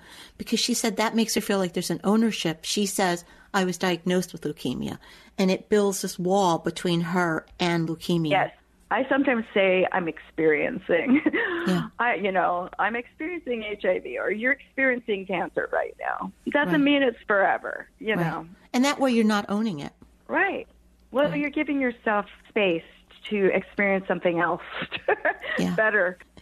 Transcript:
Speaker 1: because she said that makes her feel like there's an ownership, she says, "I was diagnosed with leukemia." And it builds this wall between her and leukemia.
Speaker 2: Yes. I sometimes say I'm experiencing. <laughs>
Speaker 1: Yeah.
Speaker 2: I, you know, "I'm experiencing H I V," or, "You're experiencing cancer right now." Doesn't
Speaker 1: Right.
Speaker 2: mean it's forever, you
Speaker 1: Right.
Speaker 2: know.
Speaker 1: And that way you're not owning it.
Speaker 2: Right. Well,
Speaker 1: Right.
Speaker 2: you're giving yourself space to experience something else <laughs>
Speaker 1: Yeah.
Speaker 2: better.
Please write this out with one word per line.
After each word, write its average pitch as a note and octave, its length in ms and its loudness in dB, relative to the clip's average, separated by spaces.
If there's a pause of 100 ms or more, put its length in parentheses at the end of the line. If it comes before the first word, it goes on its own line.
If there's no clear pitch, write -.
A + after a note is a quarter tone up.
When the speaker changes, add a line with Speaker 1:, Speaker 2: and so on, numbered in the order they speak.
(380)
Speaker 1:
because G#3 220 -2
she - 140 0
said A3+ 240 -2
that A3 180 0
makes A3 200 2
her G3+ 60 0
feel G3+ 180 0
like F3+ 120 0
there's - 180 -4
an E3+ 140 -4
ownership, G#3 600 2
she G#3 220 -2
says, F3+ 380 0 (300)
"I G3 100 2
was F3+ 140 -2
diagnosed F3+ 560 0
with E3+ 80 -14
leukemia." C#3+ 560 -6 (400)
And F#3+ 120 2
it - 200 -2
builds G3+ 320 2
this - 180 -8
wall F3+ 400 4
between E3+ 400 -2 (160)
her E3+ 300 0 (120)
and E3+ 300 0
leukemia. E3 440 0
Speaker 2:
Yes. F#3 200 2 (400)
I C4 180 0
sometimes C4 360 2 (100)
say F#3 360 4
I'm F3+ 180 -2
experiencing. D#3+ 1160 2
<laughs> D#4 60 0 (340)
Speaker 1:
Yeah. F3+ 220 0 (100)
Speaker 2:
I, A#3 180 2
you G3 180 -2
know, F3+ 440 0
"I'm G#3 200 0
experiencing C4 680 -8
H G#3 220 -8
I F#3 140 2
V," A#2+ 200 -8
or, - 100 -2
"You're A3 220 0
experiencing A#3+ 720 -2
cancer - 460 -4
right C#2 260 -4
now." B1+ 320 -6 (220)
Doesn't D4 220 0
Speaker 1:
Right. D4+ 80 4
Speaker 2:
mean C#4+ 200 4
it's A#3+ 240 0
forever, F#3 640 0 (120)
you G#3 160 -2
Speaker 1:
Right. E3+ 120 0
Speaker 2:
know. D#3+ 180 -6 (280)
Speaker 1:
And B3+ 100 2
that C#4 160 0
way C4+ 120 2
you're A#3 120 4
not G#3+ 240 2
owning G3+ 320 -2
it. C#3+ 140 -12 (340)
Speaker 2:
Right. D#4 400 -2 (440)
Well, C#4+ 180 2
Speaker 1:
Right. D4 100 -4
Speaker 2:
you're D4 120 -2
giving D4 280 -2
yourself A#3 460 0 (240)
space F#3 340 0 (460)
to G3+ 240 2
experience G3 560 0
something F3 320 0
else E3+ 200 0 (460)
<laughs> - 500 -2
Speaker 1:
Yeah. F3+ 180 0
Speaker 2:
better. G3+ 420 2 (240)